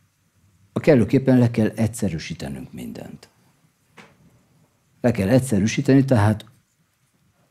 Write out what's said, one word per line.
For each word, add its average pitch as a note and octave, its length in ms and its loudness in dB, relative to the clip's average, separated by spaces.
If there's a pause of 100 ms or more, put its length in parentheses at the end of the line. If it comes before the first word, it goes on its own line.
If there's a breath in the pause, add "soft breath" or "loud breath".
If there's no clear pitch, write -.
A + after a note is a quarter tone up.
(720)
a - 80 -6
kellőképpen C3 580 4
le A#2+ 120 4
kell A2 240 0
egyszerűsítenünk D#2 1000 -6
mindent. - 560 -16 (1700)
Le A#2+ 100 2
kell F#2+ 180 -2
egyszerűsíteni, C3 760 2
tehát A#2 400 2 (1080)